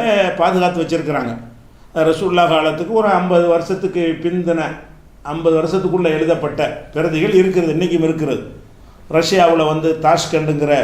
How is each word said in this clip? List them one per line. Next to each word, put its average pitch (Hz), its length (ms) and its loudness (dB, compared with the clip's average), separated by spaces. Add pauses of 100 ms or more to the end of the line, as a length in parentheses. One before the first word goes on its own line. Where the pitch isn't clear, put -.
(360)
பாதுகாத்து 180 460 0
வச்சிருக்கிறாங்க. 147 500 -4 (720)
ரசூலுல்லாஹ் 170 500 2
காலத்துக்கு 156 400 0
ஒரு 214 160 2
ஐம்பது 180 400 2
வருஷத்துக்கு 175 540 0 (160)
பிந்தின, 170 420 -2 (640)
ஐம்பது 160 340 0
வருஷத்துக்குள்ள 175 540 0
எழுதப்பட்ட 156 500 -2 (320)
பிரதிகள் 160 420 0
இருக்கிறது, 180 380 2
இன்னைக்கும் 165 340 0
இருக்கிறது. 151 360 -2 (680)
ரஷ்யாவுல 165 560 4
வந்து 156 220 0 (120)
தாஷ்கண்டுங்கிற 156 720 0 (120)